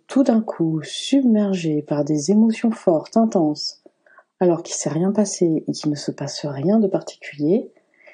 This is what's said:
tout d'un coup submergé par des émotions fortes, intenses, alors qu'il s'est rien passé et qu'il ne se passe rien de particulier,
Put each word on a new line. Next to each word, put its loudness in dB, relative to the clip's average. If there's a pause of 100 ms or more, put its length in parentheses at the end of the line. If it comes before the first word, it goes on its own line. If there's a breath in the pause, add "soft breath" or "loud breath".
tout 2
d'un 2
coup -2
submergé 0
par -2
des 0
émotions 2
fortes, 0
intenses, 0 (560 soft breath)
alors 2
qu'il -10
s'est -4
rien 0
passé 0
et -4
qu'il -4
ne 0
se -8
passe -8
rien 0
de 4
particulier, -2 (440 soft breath)